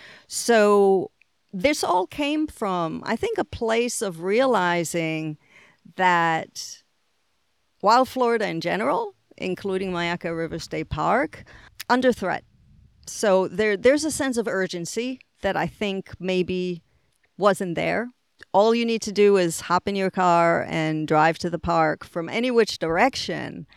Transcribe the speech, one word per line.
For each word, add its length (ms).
So 840
this 300
all 240
came 400
from, 580
I 100
think, 220
a 80
place 560
of 220
realizing 1120
that 840
wild 260
Florida 380
in 140
general, 520
including 540
Mayaka 440
River 220
State 320
Park, 540
under 220
threat. 320
So 420
there, 300
there's 280
a 60
sense 260
of 100
urgency 720
that 160
I 100
think 420
maybe 600
wasn't 380
there 340
all 220
you 100
need 180
to 80
do 260
is 240
hop 260
in 80
your 160
car 580
and 380
drive 320
to 100
the 100
park 460
from 240
any 220
which 280
direction. 840